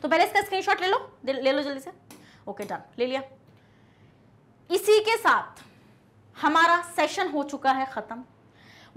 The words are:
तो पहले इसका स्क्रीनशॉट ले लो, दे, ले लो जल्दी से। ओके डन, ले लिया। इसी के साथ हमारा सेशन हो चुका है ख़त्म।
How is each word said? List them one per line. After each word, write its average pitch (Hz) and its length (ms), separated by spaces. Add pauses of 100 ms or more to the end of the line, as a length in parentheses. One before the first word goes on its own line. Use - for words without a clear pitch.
तो 302 60
पहले 330 160
इसका 392 180
स्क्रीनशॉट 403 400
ले 359 60
लो, 466 380
दे, 262 80
ले 262 180
लो 285 100
जल्दी 277 180
से। 311 120 (560)
ओके 202 160
डन, 180 160 (200)
ले 240 60
लिया। 262 180 (1500)
इसी 415 280
के 427 180
साथ - 460 (800)
हमारा 330 400
सेशन 349 480
हो 285 140
चुका 277 280
है 262 140
ख़त्म। 233 380 (720)